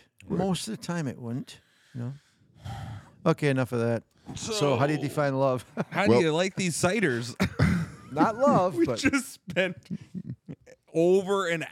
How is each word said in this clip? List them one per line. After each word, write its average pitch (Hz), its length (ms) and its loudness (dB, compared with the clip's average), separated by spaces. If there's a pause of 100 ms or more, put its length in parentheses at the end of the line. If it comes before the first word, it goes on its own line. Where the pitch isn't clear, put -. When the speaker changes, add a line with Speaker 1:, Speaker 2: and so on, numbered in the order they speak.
(260)
Speaker 1:
Right. 165 120 -4
Speaker 2:
Most 185 300 -2
of 214 80 -8
the - 60 -14
time, 170 240 -6
it 113 140 -8
wouldn't. 120 400 -10 (340)
No. 123 200 -8 (1080)
Okay, 156 240 2
enough 131 240 2
of 120 80 0
that. 117 220 0 (320)
So, - 420 0
how 127 100 4
do 151 80 2
you 147 40 0
Speaker 3:
So, 139 60 -8
Speaker 2:
define 139 340 0
love? 131 260 2 (140)
<laughs> 208 120 -4
Speaker 3:
how 170 180 0
Speaker 1:
Well - 100 8
Speaker 3:
do 180 60 4
you 156 80 2
like 185 240 -2
these 185 200 -2
ciders? 165 580 0 (640)
<laughs> - 140 -18
Speaker 2:
Not 208 260 2
love, 240 380 4
Speaker 3:
We 339 100 2
Speaker 2:
but 117 120 0
Speaker 3:
just 269 360 0
spent - 420 -2 (1200)
over 185 540 2
an 165 220 -4